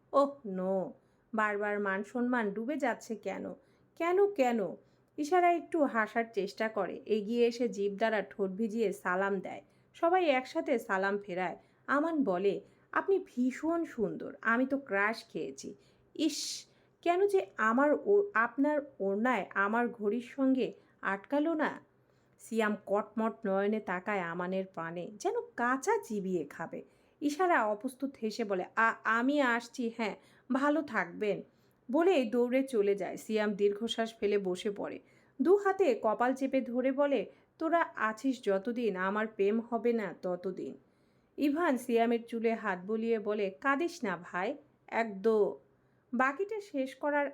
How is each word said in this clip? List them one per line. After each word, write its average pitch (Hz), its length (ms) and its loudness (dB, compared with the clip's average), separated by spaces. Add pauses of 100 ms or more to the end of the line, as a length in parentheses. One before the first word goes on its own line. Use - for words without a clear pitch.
(140)
ওহ 277 220 4 (100)
নো, 185 480 -2 (400)
বারবার 208 460 0
মান 196 240 -2
সম্মান 240 480 -2
ডুবে 226 240 -4
যাচ্ছে 233 400 -4
কেন? 190 380 -8 (440)
কেন, 381 360 4
কেন? 240 260 2 (580)
ইশারা 349 340 4
একটু 339 320 2
হাসার 226 500 0
চেষ্টা 202 360 -2
করে, 190 360 -4
এগিয়ে 220 420 2
এসে 240 220 0
জিভ 202 240 -2
দ্বারা 220 280 0
ঠোঁট 190 300 -4
ভিজিয়ে 208 420 0
সালাম 190 460 0
দেয়। - 220 -10 (320)
সবাই 349 320 2
একসাথে 277 540 0
সালাম 196 380 0
ফেরায়। 180 400 -4 (300)
আমান 302 360 2
বলে, 190 380 2 (300)
"আপনি - 280 2
ভীষণ 320 680 -2
সুন্দর, 180 560 -4
আমি 233 240 2
তো 269 120 -2
ক্রাশ 208 520 -2
খেয়েছি। 156 460 -10 (400)
ইস, - 500 -4 (360)
কেন 359 260 2
যে 381 180 2 (120)
আমার 240 360 4 (120)
ও-, 202 180 6 (100)
আপনার 277 480 2 (180)
ওড়নায় 202 540 0
আমার 214 340 2
ঘড়ির 220 340 -2
সঙ্গে 262 520 0 (280)
আটকালো 277 520 -2
না?" 294 280 -2 (560)
সিয়াম 214 380 -2 (100)
কটমট 214 480 -2 (120)
নয়নে 202 340 2
তাকায় 196 400 -4
আমানের 180 460 -4 (100)
পানে, 165 380 -8
যেন 339 200 -4 (240)
কাঁচা 269 460 0
চিবিয়ে 185 400 -2
খাবে। 160 400 -12 (380)
ইশারা 294 440 2
অপ্রস্তুত 254 460 -4 (120)
হেসে 220 200 -2
বলে, 196 220 -2 (100)
"আ-, 226 280 4
আমি 247 380 2
আসছি, 233 560 0
হ্যাঁ, 202 180 -2 (360)
ভালো 294 300 2
থাকবেন।" 190 600 -2 (500)
বলেই 302 380 4
দৌড়ে 247 340 2
চলে 202 320 2
যায়। 185 220 -6
সিয়াম 214 360 0
দীর্ঘশ্বাস 220 680 0
ফেলে 208 180 2
বসে 185 340 -2
পড়ে। 185 280 -8 (420)
দু 330 140 6
হাতে 392 480 4
কপাল 233 300 2
চেপে 269 280 0
ধরে 254 300 0
বলে, 277 340 2 (340)
"তোরা 330 220 2 (140)
আছিস 220 480 -2
যতদিন 202 520 0
আমার 196 320 0
প্রেম 214 340 0
হবে 233 320 0
না 202 280 -2
ততদিন।" 180 560 -6 (600)
ইভান 294 400 2
সিয়ামের 233 460 2
চুলে 226 300 -2
হাত 202 320 -4
বুলিয়ে 226 340 0
বলে, 208 300 -2
"কাঁদিস 285 540 -2
না 185 200 -2
ভাই, 202 340 -4 (300)
এক 214 340 -4
দো।" 214 380 2 (540)
বাকিটা 294 480 0
শেষ 269 340 -6
করার 285 380 0